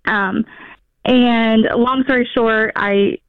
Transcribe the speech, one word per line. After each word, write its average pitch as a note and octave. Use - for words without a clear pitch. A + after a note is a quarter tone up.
Um, G3+
and A3+
long B3+
story B3
short, A3
I G3+